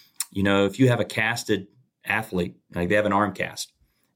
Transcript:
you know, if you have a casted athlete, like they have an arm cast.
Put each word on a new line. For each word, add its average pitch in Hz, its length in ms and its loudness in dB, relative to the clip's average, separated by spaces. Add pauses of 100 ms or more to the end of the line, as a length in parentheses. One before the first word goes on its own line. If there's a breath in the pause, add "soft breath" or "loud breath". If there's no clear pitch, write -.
(320 loud breath)
you 98 100 -4
know, 101 240 4
if 98 140 -2
you 131 80 6
have 117 120 2
a 104 60 -2
casted 110 600 -4 (360)
athlete, 98 520 -4 (180)
like 87 160 -2
they 101 60 4
have 104 100 2
an 101 80 2
arm 101 200 2
cast. - 400 -8 (420)